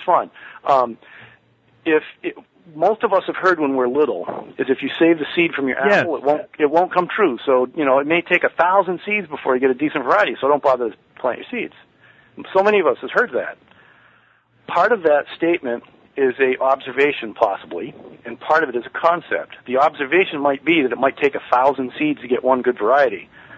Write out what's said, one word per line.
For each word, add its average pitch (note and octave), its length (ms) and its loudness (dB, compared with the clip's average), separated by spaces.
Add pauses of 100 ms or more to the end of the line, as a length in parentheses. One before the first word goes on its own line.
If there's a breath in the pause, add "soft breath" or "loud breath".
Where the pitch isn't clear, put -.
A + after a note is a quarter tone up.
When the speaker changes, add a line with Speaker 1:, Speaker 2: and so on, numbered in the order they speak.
Speaker 1:
fun. C#3 240 2 (340 loud breath)
Um, B2+ 340 2 (880 loud breath)
if D#3 180 2 (180)
it, - 140 -10 (400)
most F#3+ 280 0
of F#3+ 100 0
us F#3 120 2
have D#3+ 100 -6
heard F3+ 240 0
when C#3 160 0
we're B2+ 120 2
little B2 380 0 (340)
is A#2+ 100 -4
if C3 140 -2
you C3+ 60 -4 (100)
save E3 180 4
the D3 80 -6 (100)
seed E3 200 0
from C#3 120 -4
your B2 100 -4 (100)
Speaker 2:
Yes. G3+ 140 4
Speaker 1:
apple, D3+ 160 -2
it A#2+ 60 -10
won't, D3 200 0 (160)
it D3 100 4
won't F3 240 2
come F3+ 200 2
true. D3+ 340 0
So, B2+ 280 4
you D#3 100 -2
know, C3+ 140 4
it C#3+ 60 0
may E3 160 0
take F3 220 0
a F#3 60 2
thousand F3+ 560 2
seeds G3+ 220 -4
before C3+ 280 -2
you B2+ 60 0
get C3 100 4
a - 20 2
decent C#3+ 300 -4
variety. D#3 360 0
So C3 100 -2
don't D3 120 2
bother B2 300 0
to - 40 -18 (240)
plant A#2+ 200 -4
your - 100 -18
seeds. A#3 240 -10 (840 soft breath)
So F#3+ 60 4
many G#3 180 4
of E3+ 60 2
us B2+ 160 2
have C3 100 -10
heard G#3 220 0
that. F#2 240 -6 (1120 soft breath)
Part F#3+ 240 2
of A3 120 -2
that D3 220 2 (100)
statement C3 480 -2 (320)
is C3 240 0
a C3 220 0
observation, C3 720 -2
possibly, F2 640 -4 (280)
and A#2+ 160 -14
part D#3 240 2
of C#3 60 -2
it A#2 60 -6
is A#2+ 100 -6
a - 120 -16
concept. E3 580 -4 (100)
The B2 120 -2
observation D3+ 600 0
might C#3 240 -2
be D#3+ 200 2
that B2 80 0
it A#2 80 -6
might C3+ 180 0
take C#3+ 160 0
a - 80 -6 (100)
thousand C3 460 0
seeds D3+ 240 -2
to C3 60 -16
get B2 160 -2
one B2+ 180 2
good A#2+ 160 -2
variety. A2+ 520 0 (280 loud breath)